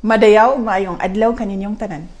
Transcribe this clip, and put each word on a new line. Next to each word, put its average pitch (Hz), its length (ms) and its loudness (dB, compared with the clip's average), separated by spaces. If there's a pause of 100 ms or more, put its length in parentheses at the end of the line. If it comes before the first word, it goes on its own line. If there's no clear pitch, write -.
Madayaw 220 480 4
maayong 196 480 -4
adlaw 214 320 0
kaninyong 202 400 -8
tanan. 175 320 -10 (140)